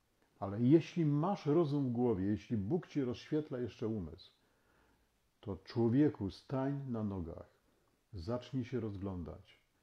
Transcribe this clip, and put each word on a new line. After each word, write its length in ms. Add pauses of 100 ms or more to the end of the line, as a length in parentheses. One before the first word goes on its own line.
(400)
Ale 220
jeśli 440
masz 400
rozum 440
w 20
głowie, 340
jeśli 320
Bóg 300
ci 140
rozświetla 580
jeszcze 280
umysł, 440 (1120)
to 160
człowieku, 720
stań 600
na 120
nogach, 460 (640)
zacznij 520
się 140
rozglądać, 800 (220)